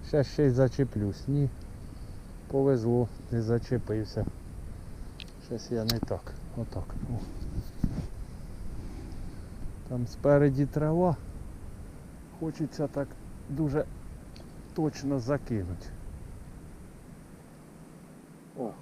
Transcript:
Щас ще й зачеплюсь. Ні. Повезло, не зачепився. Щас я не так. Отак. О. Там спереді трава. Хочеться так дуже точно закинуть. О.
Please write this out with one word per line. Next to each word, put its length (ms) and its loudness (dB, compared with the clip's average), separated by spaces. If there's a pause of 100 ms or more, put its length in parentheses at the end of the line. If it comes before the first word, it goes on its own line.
Щас 200 6
ще 180 4
й 40 10
зачеплюсь. 760 4
Ні. 220 4 (960)
Повезло, 600 6 (240)
не 100 4
зачепився. 840 2 (1200)
Щас 260 -6
я 120 2
не 160 4
так. 340 -2 (240)
Отак. 380 -4 (180)
О. 60 0 (2750)
Там 180 0
спереді 580 8
трава. 500 4 (1200)
Хочеться 480 0
так 200 0 (420)
дуже 360 2 (880)
точно 460 2
закинуть. 680 0 (2750)
О. 140 -2 (100)